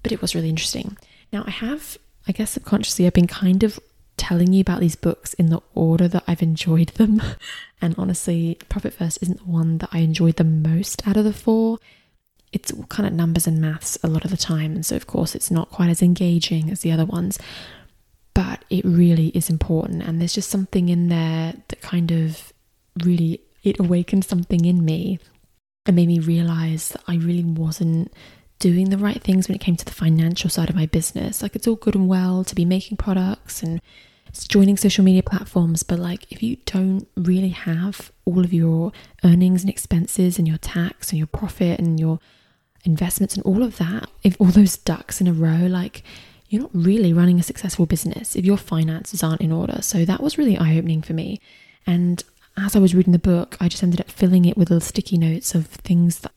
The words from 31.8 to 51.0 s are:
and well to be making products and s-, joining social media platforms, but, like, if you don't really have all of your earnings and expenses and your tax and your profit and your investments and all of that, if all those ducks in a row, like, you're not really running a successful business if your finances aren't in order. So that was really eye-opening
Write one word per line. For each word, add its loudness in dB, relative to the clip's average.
and 2
well 0
to -8
be 0
making -2
products -4
and -6
s-, -18
joining 4
social 2
media 4
platforms, -2
but, -4
like, -8
if -8
you -4
don't -2
really 0
have -6
all 2
of 0
your 2
earnings 6
and 0
expenses -2
and 0
your -2
tax -6
and -2
your -2
profit -4
and 0
your 0
investments -2
and -6
all 2
of -2
that, -6
if 6
all 6
those 6
ducks -6
in 4
a 2
row, 2
like, -4
you're -2
not -10
really 4
running 6
a 2
successful -2
business -4
if -2
your 2
finances -4
aren't -2
in 0
order. -4
So 0
that 0
was -2
really 2
eye-opening 0